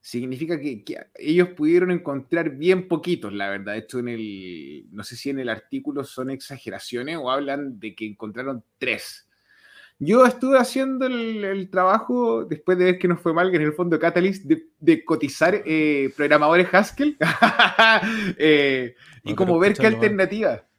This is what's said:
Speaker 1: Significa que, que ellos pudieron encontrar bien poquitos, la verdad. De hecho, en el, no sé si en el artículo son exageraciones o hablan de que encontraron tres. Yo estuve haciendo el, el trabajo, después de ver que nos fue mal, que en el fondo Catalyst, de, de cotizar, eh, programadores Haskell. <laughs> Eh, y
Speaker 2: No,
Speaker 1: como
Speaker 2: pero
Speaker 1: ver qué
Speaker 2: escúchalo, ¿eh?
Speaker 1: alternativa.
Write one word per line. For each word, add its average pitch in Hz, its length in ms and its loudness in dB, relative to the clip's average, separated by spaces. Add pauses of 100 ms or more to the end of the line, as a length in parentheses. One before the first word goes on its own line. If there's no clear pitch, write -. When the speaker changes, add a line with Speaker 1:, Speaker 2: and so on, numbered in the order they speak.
Speaker 1:
Significa 131 580 -8
que, 135 260 -10
que - 140 -12 (160)
ellos 175 360 2
pudieron 175 400 2
encontrar 160 600 -4
bien 180 380 -2
poquitos, 165 440 -4
la 98 180 -6
verdad. 98 240 -8
De 110 60 -8
hecho, 117 180 -10
en 120 100 -6
el, 92 840 -12
no 101 140 -14
sé 123 120 -16
si 139 140 -8
en 135 80 -6
el 127 100 -6
artículo 135 560 -8
son 131 260 -10
exageraciones 127 880 -10
o 131 140 -6
hablan 139 480 -6
de 104 160 -14
que 110 120 -10
encontraron 113 580 -10 (140)
tres. - 480 -8 (720)
Yo 214 240 4
estuve 254 320 2
haciendo 262 500 0
el, 226 360 -4
el 196 280 -6
trabajo, 220 760 0
después 180 340 -2
de 180 60 4
ver 180 140 4
que 185 100 0
nos 175 120 0
fue 165 140 0
mal, 180 160 2
que 180 60 2
en 151 80 2
el 151 80 0
fondo 165 260 0
Catalyst, 175 460 0
de, 156 240 0 (100)
de 160 260 4
cotizar, 160 600 0
eh, 151 500 0
programadores 151 560 4
Haskell. 277 500 2
<laughs> 156 40 2 (1120)
Eh, 139 560 2 (300)
y 151 60 -8
Speaker 2:
No, 151 60 -4
Speaker 1:
como 180 180 2
Speaker 2:
pero 165 60 2
Speaker 1:
ver 190 100 6
qué - 20 2
Speaker 2:
escúchalo, 220 220 4
¿eh? - 20 -6
Speaker 1:
alternativa. 202 680 0 (120)